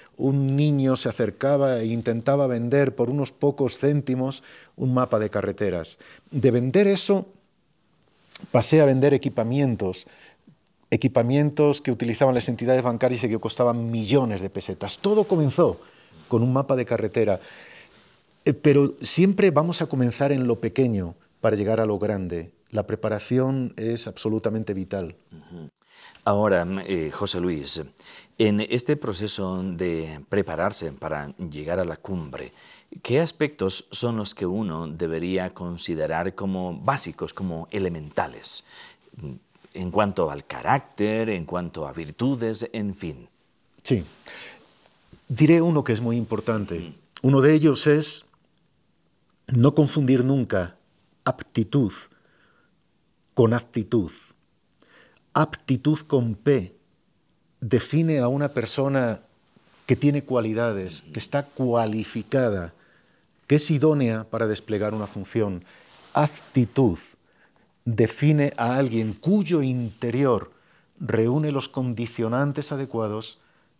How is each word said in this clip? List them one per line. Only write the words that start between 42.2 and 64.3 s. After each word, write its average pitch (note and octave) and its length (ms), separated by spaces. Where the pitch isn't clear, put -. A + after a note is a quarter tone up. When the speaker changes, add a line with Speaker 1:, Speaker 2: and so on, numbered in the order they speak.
Speaker 2:
en G#2 220
fin. D2 320
Speaker 1:
Sí. G2+ 200
Diré D3+ 320
uno E3 220
que A#2+ 100
es G#2+ 80
muy A#2 160
importante. A2 600
Speaker 2:
Ujú. E2 160
Speaker 1:
Uno C#3 140
de D3 120
ellos D3+ 340
es D3 380
no B2+ 280
confundir C3+ 500
nunca A2+ 500
aptitud A#2+ 720
con A#2 200
actitud. A2 580
Aptitud D3+ 680
con A#2+ 280
P B2 420
define C#3+ 600
a B2 100
una C#3+ 240
persona C3 640
que A#2+ 120
tiene C#3+ 260
cualidades, A2 880
que A#2 80
está C#3+ 240
cualificada, A2+ 1300
que C#3+ 100
es D3+ 140
idónea C3+ 540
para A2 240